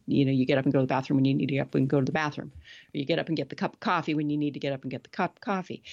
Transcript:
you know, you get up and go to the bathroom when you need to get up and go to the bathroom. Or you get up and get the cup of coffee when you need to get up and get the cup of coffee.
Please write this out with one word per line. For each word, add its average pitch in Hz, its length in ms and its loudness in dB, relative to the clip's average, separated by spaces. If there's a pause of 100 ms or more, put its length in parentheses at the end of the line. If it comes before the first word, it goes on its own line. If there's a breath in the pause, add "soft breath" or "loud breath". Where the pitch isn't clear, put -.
you 143 200 4
know, 135 40 2
you 127 140 2
get 135 140 2
up 135 60 0
and 139 80 2
go 143 60 4
to 131 60 4
the 127 40 -4
bathroom 135 280 0
when 131 80 6
you 135 100 4
need 139 140 0
to 139 60 -2
get 135 80 0
up - 120 -8
and 135 140 2
go 147 100 2
to 135 60 2
the 139 80 -2
bathroom. 151 420 -2
Or - 440 -14
you 143 60 -2
get 160 140 0
up 156 100 -2
and 160 80 0
get 143 120 -4
the - 80 -12
cup 180 160 -4
of - 80 -20
coffee 170 340 0
when 151 160 0
you 151 60 0
need 147 180 -2
to 143 60 -8
get 143 120 -2
up 135 100 -8
and 135 80 -8
get 131 120 -10
the - 60 -20
cup - 280 -4
of - 40 -20
coffee. 185 420 -6 (100)